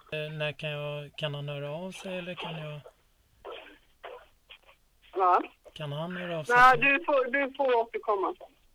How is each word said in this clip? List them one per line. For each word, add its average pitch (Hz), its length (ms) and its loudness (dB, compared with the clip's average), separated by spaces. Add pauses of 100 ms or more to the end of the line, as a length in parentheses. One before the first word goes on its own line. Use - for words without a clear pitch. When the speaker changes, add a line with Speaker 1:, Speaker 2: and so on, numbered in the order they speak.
(120)
Speaker 1:
Eh, 151 220 -8
när 151 180 -4
kan 151 180 -10
jag, 147 460 -8
kan 147 200 -6
han 143 140 -8
höra 143 220 -8
av 180 200 -8
sig 185 260 -10
eller 175 180 -10
kan 165 220 -10
jag 151 240 -10 (2250)
Speaker 2:
Va? 190 280 6 (300)
Speaker 1:
Kan 151 180 -8
han 170 260 -6
höra 175 220 -6
av 151 40 -6
sig 240 140 2
Speaker 2:
Nej, 254 200 12
Speaker 1:
till 247 80 -6
Speaker 2:
du 277 200 4
får, 254 260 2
du 269 220 0
får 262 220 2
återkomma. 226 600 0 (400)